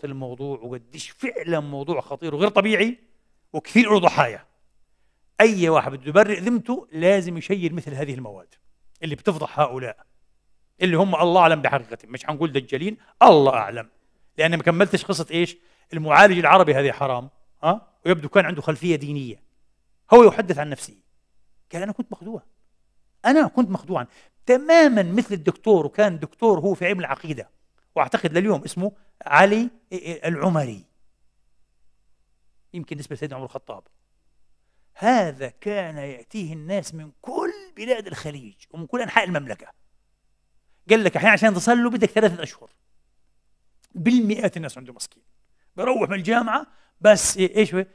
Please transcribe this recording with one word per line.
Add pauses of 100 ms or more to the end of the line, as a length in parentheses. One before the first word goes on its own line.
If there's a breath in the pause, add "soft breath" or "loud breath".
الموضوع
وقديش
فعلا
موضوع
خطير
وغير
طبيعي (540)
وكثير
له
ضحايا. (960)
أي
واحد
بده
يبرئ
ذمته
لازم
يشير
مثل
هذه
المواد (480)
اللي
بتفضح
هؤلاء، (760)
اللي
هم
الله
أعلم
بحقيقتهم،
مش
حنقول
دجالين، (260 soft breath)
الله
أعلم، (500)
لأن
ما
كملتش
قصة
إيش؟ (360)
المعالج
العربي
هذا
حرام، (320)
ها؟ (180)
ويبدو
كان
عنده
خلفية
دينية. (720)
هو
يحدث
عن
نفسه. (760)
قال:
"أنا
كنت
مخدوع. (800)
أنا
كنت
مخدوعا. (400 soft breath)
تماما
مثل
الدكتور"،
وكان
دكتور
هو
في
علم
العقيدة، (440)
وأعتقد
لليوم
اسمه (300)
علي (540)
العمري. (1900)
يمكن
نسبة
سيدنا
عمر
الخطاب. (1120)
هذا
كان
يأتيه
الناس
من (120)
كل (240)
بلاد
الخليج (160)
ومن
كل
أنحاء
المملكة. (1200)
قال
لك:
"أحيانا
عشان
تصلوا
بدك
ثلاثة
أشهر". (1200)
بالمئات
الناس
عنده
مسكين. (540)
بروح
من
الجامعة (340)
بس
إيه-،
إيش
هو؟